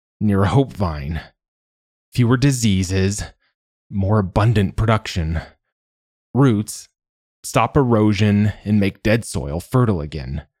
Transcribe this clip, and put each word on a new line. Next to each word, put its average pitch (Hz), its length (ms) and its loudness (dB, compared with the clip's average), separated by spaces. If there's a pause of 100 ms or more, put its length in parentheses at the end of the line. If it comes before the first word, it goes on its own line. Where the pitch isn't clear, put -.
(200)
near 101 240 2
a 101 40 2
hope 127 240 0
vine. 78 480 -6 (920)
Fewer 120 240 2
diseases, 101 880 0 (640)
more 104 300 0
abundant 104 560 0
production. 90 640 -2 (920)
Roots 117 560 0 (560)
stop 117 320 -2
erosion 107 760 4 (120)
and 104 160 2
make 95 240 -2
dead 107 200 0
soil 73 360 -6
fertile 110 400 0
again. 73 440 -10 (160)